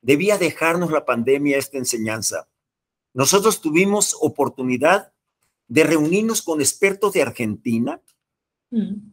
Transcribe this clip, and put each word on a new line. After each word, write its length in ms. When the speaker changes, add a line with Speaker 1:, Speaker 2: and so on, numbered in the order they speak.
Speaker 1:
Debía 360
dejarnos 520
la 140
pandemia 520
esta 220
enseñanza. 680
Nosotros 460
tuvimos 600
oportunidad 920
de 160
reunirnos 580
con 180
expertos 520
de 100
Argentina, 800
Speaker 2:
Ujú. 240